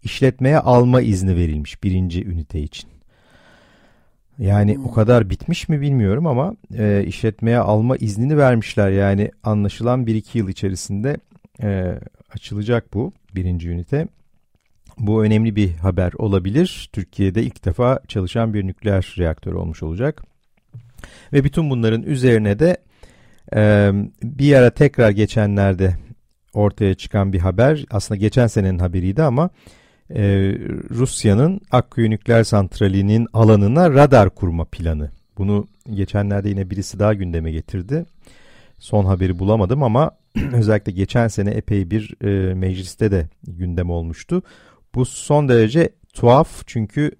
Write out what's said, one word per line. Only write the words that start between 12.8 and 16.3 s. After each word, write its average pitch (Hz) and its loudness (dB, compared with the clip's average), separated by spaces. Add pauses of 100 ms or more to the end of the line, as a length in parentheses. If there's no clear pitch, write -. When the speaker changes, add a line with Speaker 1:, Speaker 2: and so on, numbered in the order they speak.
Speaker 1:
bu 127 -4 (220)
birinci 90 -4
ünite. 87 -6 (880)
Bu 110 0
önemli 107 2
bir 95 0
haber 90 -2
olabilir. 101 -2